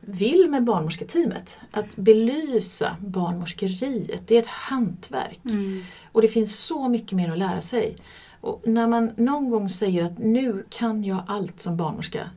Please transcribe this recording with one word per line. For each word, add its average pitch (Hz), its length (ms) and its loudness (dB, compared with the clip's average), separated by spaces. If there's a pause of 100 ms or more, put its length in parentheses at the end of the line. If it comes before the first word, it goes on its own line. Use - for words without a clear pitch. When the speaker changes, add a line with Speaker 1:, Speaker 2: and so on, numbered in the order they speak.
Speaker 1:
vill 233 480 4
med 269 140 2
barnmorsketeamet. 220 920 -2 (140)
Att 214 240 -4
belysa 226 1040 4
barnmorskeriet. 185 1300 -4
Det 220 80 6
är 233 40 10
ett - 80 0
hantverk. - 960 -4
Speaker 2:
Mm. 196 360 -2 (300)
Speaker 1:
Och 220 100 4
det 220 60 6
finns 220 320 2
så 285 300 -4
mycket 233 220 0
mer 180 200 0
att 160 60 -4
lära 180 240 -2
sig. - 360 -2 (440)
Och - 260 -8
när 233 200 4
man 233 280 2
någon 269 340 2
gång 208 200 0
säger 185 360 0
att 175 120 -6
"nu 226 520 0
kan 214 340 -2
jag 190 240 -2
allt 202 340 -6
som 170 160 -2
barnmorska", 160 600 -6